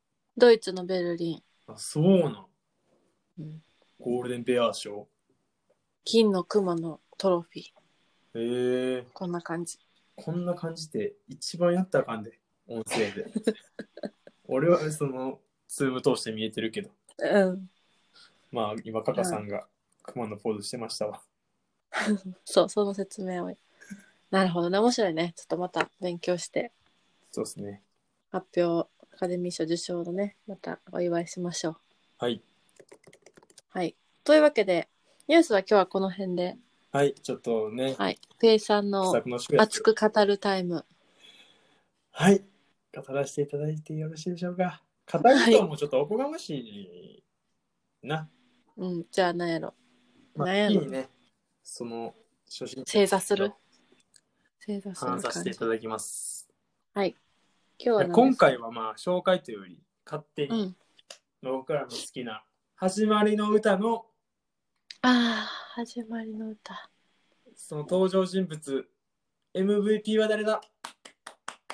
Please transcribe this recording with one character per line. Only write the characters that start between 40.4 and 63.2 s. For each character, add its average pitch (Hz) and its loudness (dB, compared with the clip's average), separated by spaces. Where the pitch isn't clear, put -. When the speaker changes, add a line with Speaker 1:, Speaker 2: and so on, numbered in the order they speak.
Speaker 1:
イ 185 -2
ム。 170 -4
Speaker 2:
は 180 6
い。 196 6
語 - -10
ら 139 0
せ - -12
て 143 -2
い 143 -2
た 143 -8
だ 151 -4
い 156 -4
て 156 -12
よ 156 -6
ろ 160 -12
し 160 -12
い - -4
で 175 -6
し 175 -6
ょ 180 -4
う 175 -10
か。 180 -4
語 165 0
る 233 8
と 208 6
も 147 -6
ち - -4
ょ 143 -4
っ - -6
と 131 2
お - 0
こ 208 -4
が 269 -2
ま 320 -8
し 101 -12
い 110 -16
な。 151 -4
Speaker 1:
は 156 -10
い。 196 -10
う 185 -4
ん、 170 -10
じ 196 0
ゃ 180 4
あ 175 0
何 175 -2
や 165 0
ろ。 - -10
Speaker 2:
ま 147 -2
あ、 - -2
Speaker 1:
何 190 2
や 208 4
ろ。 190 6
Speaker 2:
い 147 -4
い - -10
ね。 131 -8
そ - -14
の、 117 -8
初 - -12
心 131 -12
者 - -10
Speaker 1:
正 202 6
座 190 2
す 202 0
る？ 196 -2
正 202 -8
座 190 -12
す - -10
る 123 -4
感 127 -4
じ。 123 -6
Speaker 2:
話 117 -4
さ 170 -6
せ 175 -8
て 185 -2
い - -8
た 117 -4
だ 113 0
き 113 -8
ま 110 -6
す。 - -12
Speaker 1:
は 202 -2
い。 185 0
今 - -10
日 - -2
は 202 4
何 - -
で 175 -2
す - 4
か？ 226 10
Speaker 2:
今 262 6
回 139 6
は 117 -12
ま 113 -6
あ、 - -12
紹 180 -2
介 180 2
と 120 -14
い 107 -10
う 101 -14
よ 95 -16
り、 87 -20
勝 151 -10
手 - -6
に、 208 -4
Speaker 1:
う 131 -8
ん。 - -2
Speaker 2:
僕 131 -6
ら 143 -2
の 123 -10
好 120 -14
き - -10
な、 110 -12
始 190 0
ま 214 4